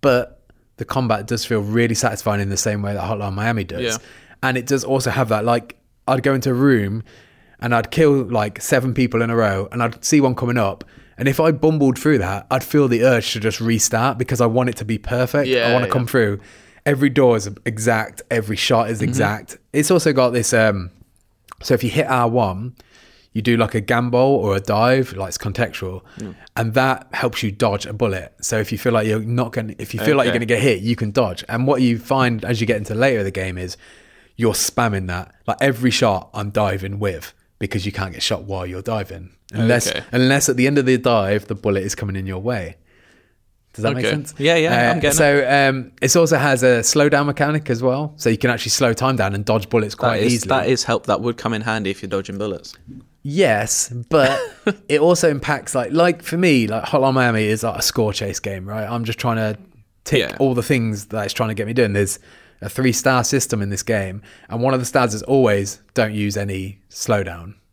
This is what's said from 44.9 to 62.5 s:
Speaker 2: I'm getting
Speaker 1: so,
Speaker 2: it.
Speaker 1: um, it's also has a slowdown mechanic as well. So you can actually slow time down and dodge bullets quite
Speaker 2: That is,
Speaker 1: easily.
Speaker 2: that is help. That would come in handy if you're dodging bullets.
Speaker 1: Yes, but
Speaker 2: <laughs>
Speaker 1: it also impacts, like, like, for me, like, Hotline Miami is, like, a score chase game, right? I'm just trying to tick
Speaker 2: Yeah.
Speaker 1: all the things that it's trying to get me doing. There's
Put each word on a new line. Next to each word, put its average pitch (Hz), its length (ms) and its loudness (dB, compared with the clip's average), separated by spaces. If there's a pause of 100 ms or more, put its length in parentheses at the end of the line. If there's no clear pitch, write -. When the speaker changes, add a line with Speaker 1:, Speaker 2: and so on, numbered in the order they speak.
Speaker 2:
I'm 165 60 -2
getting 143 180 2
Speaker 1:
so, 143 180 6
Speaker 2:
it. 139 100 2
Speaker 1:
um, 135 540 2
it's 139 160 2
also 165 220 4
has 131 240 2
a 123 180 6
slowdown 147 460 4
mechanic 147 420 0
as 120 140 -2
well. 135 340 -2
So - 140 0
you 113 80 2
can 123 120 2
actually 113 200 -2
slow - 240 2
time 131 220 0
down 101 180 0
and 101 100 -4
dodge 107 240 0
bullets 107 260 0
quite 117 260 0
Speaker 2:
That 107 60 2
is, 123 80 4
Speaker 1:
easily. 113 140 -4
Speaker 2:
that 117 200 0
is 123 160 2
help. - 220 -2
That 101 140 0
would 117 160 -4
come - 160 -4
in 107 80 -4
handy 110 300 -4
if 98 120 -6
you're 98 60 -10
dodging 98 300 -6
bullets. 101 360 -8 (480)
Speaker 1:
Yes, 143 680 0 (180)
but 135 320 4 (240)
Speaker 2:
<laughs> - 240 -4
Speaker 1:
it 143 120 2
also 170 300 4
impacts, 143 440 -4
like, 123 180 -2
like, 165 300 2
for - 140 -6
me, 156 300 4
like, 107 180 -4
Hotline 135 300 2
Miami 117 300 2
is, 107 180 0
like, 107 160 -4
a - 40 -4
score 107 300 0
chase 101 280 -6
game, 95 280 -8
right? 107 200 -8
I'm 117 160 -6
just 113 140 -6
trying 117 180 -2
to 107 220 -2 (460)
tick 110 260 0
Speaker 2:
Yeah. - 80 -10
Speaker 1:
all 131 160 2
the 120 80 0
things 113 440 -2
that 107 180 -6
it's 101 100 -6
trying - 160 -2
to 110 40 -4
get 104 120 -4
me 110 60 -6
doing. 117 200 2
There's 98 260 0 (440)